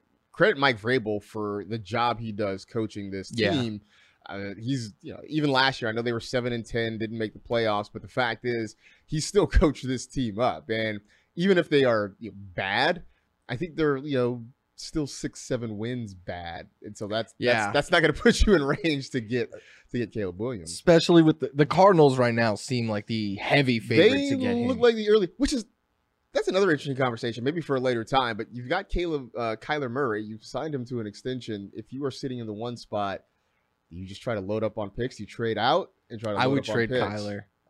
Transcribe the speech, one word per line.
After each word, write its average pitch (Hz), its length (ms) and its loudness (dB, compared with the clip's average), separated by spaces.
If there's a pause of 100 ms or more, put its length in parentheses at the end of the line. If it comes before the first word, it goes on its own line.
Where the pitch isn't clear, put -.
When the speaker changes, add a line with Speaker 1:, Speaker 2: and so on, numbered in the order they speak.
(320)
Speaker 1:
credit 180 280 4
Mike 131 200 4
Vrabel 107 440 0
for 104 440 -6
the 113 120 -6
job 117 400 -2
he 113 120 -8
does 98 340 -4
coaching 104 440 -6
this 95 240 -8
Speaker 2:
Yeah. 107 180 2
Speaker 1:
team. 113 300 -2 (460)
Uh, 98 320 -10
he's, 117 420 -6
you 139 100 -14
know, - 160 -16
even 151 220 0
last 131 320 2
year, 120 80 -2
I - 20 -2
know 117 120 -4
they 120 100 -2
were 117 60 -4
seven 123 340 -4
and 117 100 -6
ten, 113 360 -4
didn't 113 180 -6
make 110 160 -4
the - 60 -20
playoffs, 107 520 0
but - 120 -12
the 101 40 -16
fact 120 380 -4
is, 117 300 -4 (320)
he 156 120 -4
still 175 280 2
<laughs> - 0 -
coached 143 400 4
this 127 180 -4
team 113 340 -4
up. 107 300 -2
And 110 300 -2 (360)
even 180 220 4
if 165 100 2
they 143 160 4
are, 107 360 2
you 113 100 -12
know, 95 80 -16
bad, 104 640 -2 (440)
I 123 80 -6
think 151 200 -8
they're, 147 220 2
you 139 200 -4
know, 123 280 -2 (300)
still - 320 -6
six, - 340 -10
seven 113 380 -6
wins 117 340 -6
bad. 87 540 -12 (160)
And 107 120 -14
so 107 120 -10
that's, 110 320 -4
Speaker 2:
Yeah. 120 140 2 (180)
Speaker 1:
that's, - 20 -2
that's 147 180 0
not 170 100 4
gonna 151 120 4
<laughs> - 80 -12
put - 240 6
you 214 80 6
in 165 100 6
range 139 480 -2
to 135 100 -2
get, 113 300 -4 (400)
to 123 60 -4
get 113 140 -4
Caleb 92 280 -6
Williams. 104 340 -8
Speaker 2:
Especially 165 500 6
with 156 160 4
the, 131 160 -2
the 147 100 6
Cardinals 156 540 8
right 120 140 4
now 117 200 2
seem 117 340 -2
like 107 200 -4
the 107 300 -2
heavy 127 420 2
favorite 151 360 6
Speaker 1:
They 285 140 -2
Speaker 2:
to 277 60 0
get 254 220 0
Speaker 1:
look 240 180 0
Speaker 2:
him. 226 60 -6
Speaker 1:
like 233 140 6
the 214 140 -2
early, 208 280 4
which 269 160 0
is, 233 120 -4 (680)
that's - 160 -2
another 190 200 2
interesting 143 260 0
conversation, 120 480 -2
maybe 156 180 -2
for 143 160 -2
a - 20 -2
later 123 240 0
time, 120 340 0
but 113 160 -6
you've 123 160 -10
got 190 200 -4
Caleb, 160 460 -4
uh, 113 240 -4
Kyler 151 300 -4
Murray. 117 340 -2
You've 107 220 -14
signed 147 300 -6
him 123 100 -6
to 123 140 -6
an 107 80 -6
extension. 110 640 -8
If - 180 -14
you 139 140 -6
are 131 60 -4
sitting 127 260 -8
in 117 80 -8
the 107 80 -8
one 117 240 -8
spot, 101 440 -6 (680)
do 80 60 -18
you 92 100 -12
just 95 160 -14
try 120 140 -4
to 104 40 -4
load 104 240 -4
up 104 140 -4
on 104 140 -6
picks? - 280 -8
You 104 60 -14
trade 113 320 -4
out 143 320 2 (220)
and 110 100 -12
try 110 120 -4
to 98 40 -4
Speaker 2:
I 120 80 4
Speaker 1:
load 131 60 4
Speaker 2:
would 139 140 2
Speaker 1:
up - 40 -6
on 107 60 -2
Speaker 2:
trade 117 160 2
Speaker 1:
picks? 127 120 2
Speaker 2:
Kyler. 104 380 -6 (280)